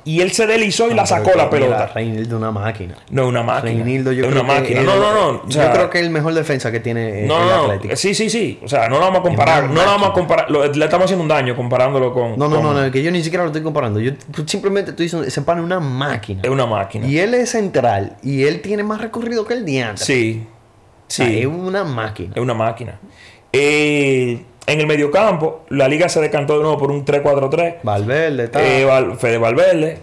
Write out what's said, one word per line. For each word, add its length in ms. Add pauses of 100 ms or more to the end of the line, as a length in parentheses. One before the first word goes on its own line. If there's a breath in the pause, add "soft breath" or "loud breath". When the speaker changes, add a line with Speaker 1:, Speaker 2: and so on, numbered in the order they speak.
Speaker 1:
Y 180
él 100
se 140
deslizó 400
y 40
Speaker 2:
No, 60
Speaker 1:
la 80
Speaker 2:
pero 120
Speaker 1:
sacó 160
Speaker 2:
que, 40
Speaker 1:
la 80
Speaker 2:
mira, 60
Speaker 1:
pelota. 380
Speaker 2:
Reinildo 340
es 100 (100)
una 80
máquina. 440 (160)
Speaker 1:
No, 180
una 140
máquina. 320
Speaker 2:
Reinildo, 380
yo 120
Speaker 1:
Es 60
Speaker 2:
creo 140
Speaker 1:
una 100
Speaker 2:
que 60
Speaker 1:
máquina. 200
Speaker 2:
él, 60
Speaker 1:
No, 100
no, 160 (200)
no, 140
o 40
sea, 160
Speaker 2:
yo 80
creo 160
que 80
es 60
el 60
mejor 220
defensa 400
que 80
tiene, 440
eh, 20
Speaker 1:
no, 160
Speaker 2:
el 60
Speaker 1:
no, 80
no. 80
Speaker 2:
Atlético. 320
Speaker 1:
Sí, 180
sí, 160
sí. 340
O 40
sea, 200
no 100
lo 40
vamos 140
a 60
Speaker 2:
Es 60
Speaker 1:
comparar. 360
Speaker 2:
una 100
Speaker 1:
No 60
lo 60
vamos 80
a 40 (100)
Speaker 2:
máquina. 60
Speaker 1:
comparar. 360
Lo, 220
le 140
estamos 180
haciendo 180
un 60
daño 280
comparándolo 580
con, 240
Speaker 2:
No, 100
no, 140
Speaker 1:
con 120
Speaker 2:
no, 80
no, 80
que 120
yo 80
ni 120
siquiera 220
lo 40
estoy 140
comparando. 380
Yo 120 (340)
simplemente 460
estoy 120
diciendo, 240
ese 140
pana 180
es 60
una 140
máquina. 600
Speaker 1:
Es 80
una 140
máquina. 420
Speaker 2:
Y 120
él 160
es 160
central. 720
Y 220
él 180
tiene 200
más 200
recorrido 420
que 80
el 140
diantre. 360
Speaker 1:
Sí. 440 (600)
Speaker 2:
O 40
sea, 160
Speaker 1:
Sí. 140
Speaker 2:
es 60
una 380
máquina. 500
Speaker 1:
Es 80
una 120
máquina. 440 (540 loud breath)
Eh, 880 (240)
en 140
el 60
mediocampo, 840
la 180
liga 220
se 140
decantó 340
de 60
nuevo 160
por 120
un 140
tres 180
cuatro 280
tres. 320
Speaker 2:
Valverde, 600
está. 220
Speaker 1:
Eh, 200
Val-, 320
Fede 180
Valverde, 680